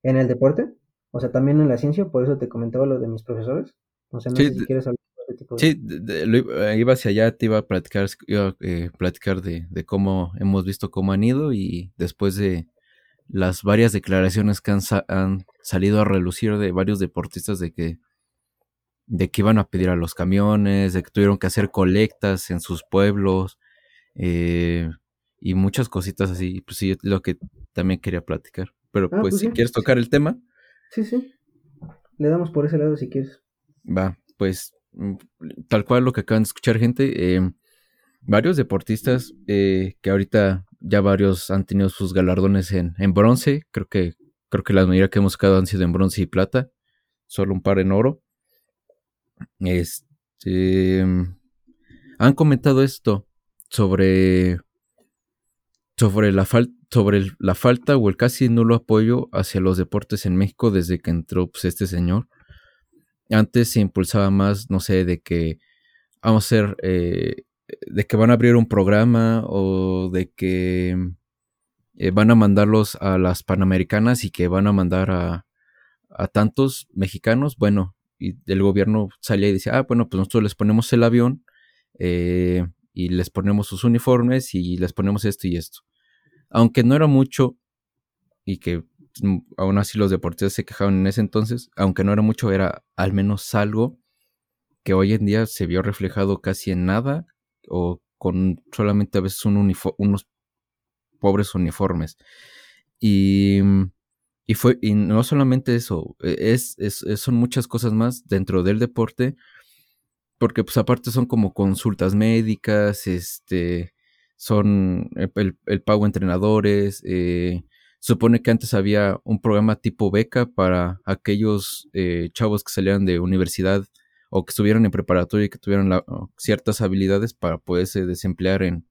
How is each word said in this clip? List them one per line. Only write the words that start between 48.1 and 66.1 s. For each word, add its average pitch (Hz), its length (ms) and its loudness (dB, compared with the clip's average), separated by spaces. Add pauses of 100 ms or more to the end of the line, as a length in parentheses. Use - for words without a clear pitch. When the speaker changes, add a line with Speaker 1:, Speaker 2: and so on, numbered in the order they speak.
Speaker 2:
Este, 92 1400 0 (1160)
han 262 160 6
comentado 139 480 4
esto, 110 440 -2 (440)
sobre, 92 880 4 (1400)
sobre 104 340 2
la 95 140 4
fal-, 120 300 0 (160)
sobre 101 260 4
el, 95 220 -2
la 92 160 0
falta 123 420 2
o 107 120 4
el 92 80 -2
casi 123 320 0
nulo 117 260 4
apoyo 113 560 2
hacia 95 300 -2
los 92 160 2
deportes - 480 -4
en 90 100 0
México 98 360 0
desde 90 280 0
que - 100 -6
entró, 85 400 -2
pues, - 160 -10
este 90 220 -2
señor. 90 400 -2 (1040)
Antes 110 420 2
se 117 80 2
impulsaba 98 500 0
más, 98 400 0
no 95 120 -2
sé, 92 240 2
de 87 160 -2
que 82 360 -4 (640)